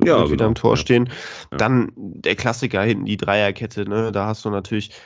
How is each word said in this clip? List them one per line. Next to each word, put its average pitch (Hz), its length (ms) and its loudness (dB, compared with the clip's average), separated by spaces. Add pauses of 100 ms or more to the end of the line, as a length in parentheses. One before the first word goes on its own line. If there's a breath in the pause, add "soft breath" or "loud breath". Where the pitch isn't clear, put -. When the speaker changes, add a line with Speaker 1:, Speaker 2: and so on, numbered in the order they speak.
Speaker 1:
Ja, 156 160 6
Speaker 2:
wird 78 120 4
wieder 76 60 2
Speaker 1:
genau. 110 120 2
Speaker 2:
im 113 60 0
Tor 113 180 2
Speaker 1:
Ja. - 40 4
Speaker 2:
stehen. 123 320 2 (420 loud breath)
Speaker 1:
Ja. - 60 -6
Speaker 2:
Dann 117 380 2
der 98 400 -4
Klassiker 104 480 -2
hinten, 104 220 0
die 107 120 -2
Dreierkette, 101 720 0
ne? 107 240 -2
Da 101 160 -2
hast 110 180 -6
du 110 40 -4
natürlich 101 420 -4 (140 loud breath)